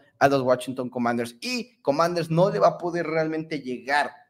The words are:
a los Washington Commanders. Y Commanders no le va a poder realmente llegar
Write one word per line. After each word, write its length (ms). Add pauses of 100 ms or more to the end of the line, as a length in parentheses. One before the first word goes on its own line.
(180)
a 100
los 140
Washington 480
Commanders. 500
Y 400
Commanders 500
no 200
le 80
va 100
a 100
poder 280
realmente 540
llegar 500 (200)